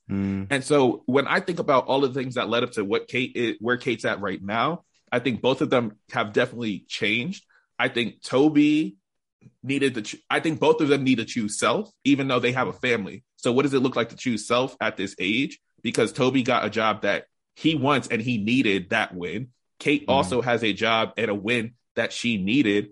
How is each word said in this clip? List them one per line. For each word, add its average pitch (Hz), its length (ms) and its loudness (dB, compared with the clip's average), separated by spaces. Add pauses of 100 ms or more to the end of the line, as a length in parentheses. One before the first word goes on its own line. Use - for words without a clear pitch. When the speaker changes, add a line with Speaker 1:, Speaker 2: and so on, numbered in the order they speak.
Speaker 1:
Mm. 98 400 -2
Speaker 2:
And 135 140 -2
so 135 420 2
when 131 220 2
I 175 140 0
think 180 180 -4
about 131 280 2
all 135 140 2
the 131 120 0
things 131 220 -6
that 113 140 -2
led 117 140 2
up 123 100 -4
to 104 120 -4
what 110 240 -2
Kate 127 260 -4
is, 113 240 -2
where 120 180 0
Kate's 120 280 -4
at 101 160 -2
right 95 200 -6
now, 117 420 -2 (280)
I 123 80 0
think 123 220 -2
both 131 200 2
of 143 80 0
them 120 280 2 (160)
have 110 180 -2
definitely 113 560 -2
changed. 120 560 -4 (340)
I 127 120 0
think 117 340 -4
Toby 151 720 4 (680)
needed 135 320 0
to, 113 80 -6
ch-, - 260 -14
I 147 100 0
think 156 200 -2
both 156 220 4
of 151 60 2
them 139 160 2
need 131 140 4
to 110 80 -2
choose 107 340 -4
self, 135 320 0 (120)
even 139 240 2
though 127 120 2
they 120 120 2
have 127 160 0
a 92 60 -6
family. 110 500 -4 (140)
So 127 140 0
what 131 120 4
does 139 100 0
it 135 60 4
look 127 160 0
like 113 140 0
to - 60 -20
choose 113 320 -4
self 127 320 0
at 107 180 -2
this 95 220 -6
age? 110 400 -2 (220)
Because 117 320 0
Toby 131 300 2
got 120 200 2
a 107 60 -2
job 107 320 0
that 101 240 0 (300)
he 160 180 0
wants 135 340 2
and 113 140 -2
he 120 160 -2
needed 104 540 0
that 107 240 0
win. 90 340 -8 (300)
Kate 147 260 0
Speaker 1:
Mm. 123 80 2
Speaker 2:
also 127 300 2
has 120 200 0
a 104 100 2
job 110 440 0
and 104 140 0
a 101 40 -2
win 113 380 -2 (220)
that 113 180 -2
she 117 240 -2
needed, 104 540 2